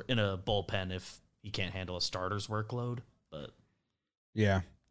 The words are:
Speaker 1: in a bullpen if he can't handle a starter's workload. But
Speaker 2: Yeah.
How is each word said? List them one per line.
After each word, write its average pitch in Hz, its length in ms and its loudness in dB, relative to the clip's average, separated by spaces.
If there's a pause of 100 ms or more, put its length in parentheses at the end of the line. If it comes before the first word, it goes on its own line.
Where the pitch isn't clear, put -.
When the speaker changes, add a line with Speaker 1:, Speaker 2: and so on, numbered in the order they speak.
Speaker 1:
in 127 100 2
a 98 200 2
bullpen 95 540 0
if - 280 -8 (220)
he 101 80 -12
can't 90 240 -2
handle 90 240 -4
a - 20 -2
starter's 95 460 0
workload. 120 540 -2 (300)
But 76 200 -10 (840)
Speaker 2:
Yeah. 98 300 6 (280)